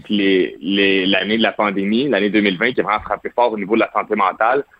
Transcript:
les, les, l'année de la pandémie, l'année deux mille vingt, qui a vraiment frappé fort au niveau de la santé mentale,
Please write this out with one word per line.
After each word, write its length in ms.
les, 500
les, 460
l'année 320
de 60
la 80
pandémie, 580
l'année 220
deux 100
mille 160
vingt, 140
qui 80
a 40
vraiment 160
frappé 300
fort 240
au 60
niveau 160
de 60
la 120
santé 220
mentale, 480